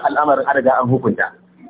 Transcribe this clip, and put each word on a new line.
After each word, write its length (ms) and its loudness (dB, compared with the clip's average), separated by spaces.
al'amarin 400 0
an 80 0
riga 220 2
an 100 0
hukunta. 460 -2